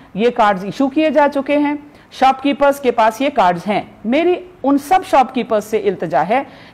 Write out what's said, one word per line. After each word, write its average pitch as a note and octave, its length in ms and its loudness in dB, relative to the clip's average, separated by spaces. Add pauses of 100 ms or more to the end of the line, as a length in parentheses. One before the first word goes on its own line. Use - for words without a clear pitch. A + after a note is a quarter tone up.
(160)
ये A#3 160 0
cards G#3 320 0
issue C#4 240 -2
किए D#4 240 0
जा C#4+ 160 4
चुके C#4+ 280 -2
हैं। D4 360 -4 (200)
shopkeepers C#4 680 0
के B3 120 -2
पास A3+ 300 2
ये C#4 80 0
cards F3+ 380 0
हैं। G3 280 -4 (100)
मेरी E4 400 0 (180)
उन C#4 140 2
सब F#4+ 260 0
shopkeepers A#3 640 0
से A3 100 -2
इल्तिजा F3 440 -2
है B3 260 -2 (260)